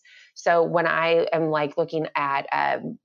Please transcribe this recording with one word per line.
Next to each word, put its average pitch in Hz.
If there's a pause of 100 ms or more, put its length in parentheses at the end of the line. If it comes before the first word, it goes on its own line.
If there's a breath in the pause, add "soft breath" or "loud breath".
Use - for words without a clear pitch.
(340 loud breath)
So 170
when 165
I 165
am, 160
like, 151
looking 160
at, 143
uh, 143 (260)